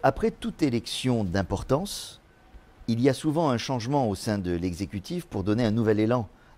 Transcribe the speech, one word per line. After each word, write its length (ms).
après 260
toute 320
élection 640
d'importance, 960
il 140
y 80
a 60
souvent 340
un 80
changement 500
au 60
sein 240
de 140
l'exécutif 760
pour 180
donner 220
un 60
nouvel 280
élan 300